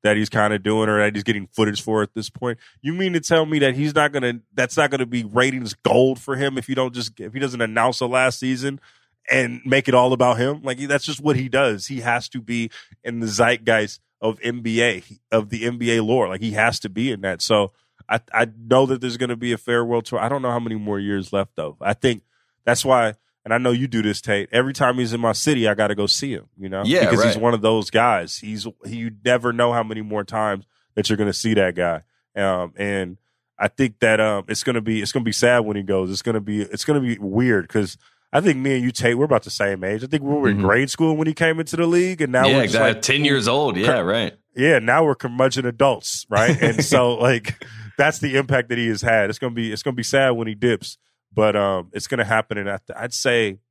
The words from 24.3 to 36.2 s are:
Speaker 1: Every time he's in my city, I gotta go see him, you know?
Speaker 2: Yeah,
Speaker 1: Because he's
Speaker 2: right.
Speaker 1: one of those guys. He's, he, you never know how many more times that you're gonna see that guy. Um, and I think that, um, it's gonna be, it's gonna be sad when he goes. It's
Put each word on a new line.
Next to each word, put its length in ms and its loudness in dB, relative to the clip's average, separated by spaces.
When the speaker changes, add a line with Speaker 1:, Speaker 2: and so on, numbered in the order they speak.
Speaker 1:
Every 220 0
time 240 2
he's 160 -2
in 80 -4
my 120 2
city, 340 0
I 80 2
gotta 180 0
go 140 -2
see 240 -2
him, 160 -12
you 100 -14
know? 160 -6
Speaker 2:
Yeah, 180 2
Speaker 1:
Because 220 4
he's 120 2
Speaker 2:
right. 80 -4
Speaker 1:
one 100 4
of 80 -2
those 300 2
guys. 460 2
He's, 280 -10
he, 100 -10
you 160 -8
never 300 2
know 180 2
how 120 -2
many 180 -8
more 220 -6
times 420 -4
that 140 -2
you're 80 2
gonna 160 0
see 200 -2
that 220 2
guy. 260 -2
Um, 400 -2
and 420 -4
I 80 0
think 320 -2
that, 200 4
um, 280 0
it's 160 -6
gonna 180 -2
be, 180 -2
it's 120 -4
gonna 140 -4
be 60 -2
sad 280 4
when 180 -2
he 60 -6
goes. 260 0
It's 140 -6